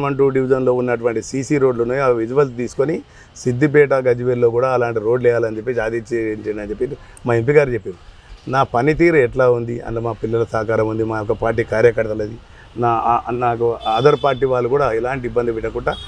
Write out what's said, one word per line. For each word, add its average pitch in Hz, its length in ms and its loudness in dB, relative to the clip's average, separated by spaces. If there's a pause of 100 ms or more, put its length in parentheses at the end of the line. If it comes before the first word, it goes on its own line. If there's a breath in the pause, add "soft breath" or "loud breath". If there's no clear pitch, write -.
వన్ 139 140 -2
టూ 139 100 4
డివిజన్లో 131 440 2
ఉన్నటువంటి 120 500 0
సీసీ 135 360 -2
రోడ్లు 127 240 2
ఉన్నాయో 127 220 0
ఆ 127 40 0
విజువల్స్ 123 480 0
తీసుకొని 139 460 -2 (340 soft breath)
సిద్దిపేట, 139 580 2
గజ్వేల్లో 123 560 2
కూడా 120 260 0
అలాంటి 117 240 0
రోడ్లు 120 280 2
వేయాలని 113 280 0
చెప్పేసి 117 240 -4
ఆదేశించండి 110 800 -4
అని 104 100 -10
చెప్పి 110 180 -4 (380 loud breath)
మా 120 80 2
ఎంపీ 117 180 0
గారు 143 180 4
చెప్పారు. 101 300 -8 (500 soft breath)
నా 135 120 2
పనితీరు 151 540 2
ఎట్లా 127 340 4
ఉంది, 120 300 -2
అందులో 113 220 -6
మా 117 100 -4
పిల్లల 113 400 -2
సహకారం 110 360 0
ఉంది, 110 160 -2
మా 110 140 -4
యొక్క 107 140 -4
పార్టీ 113 300 0
కార్యకర్తలది, 110 720 0 (400 loud breath)
నా, 120 120 0
ఆ, 117 420 0
నాకు 117 460 -2 (220)
other 139 260 4
పార్టీ 135 220 0
వాళ్ళు 123 220 0
కూడా 135 240 2
ఎలాంటి 123 340 -4
ఇబ్బంది 117 260 -2
పెట్టకుండా 113 420 -4 (140 loud breath)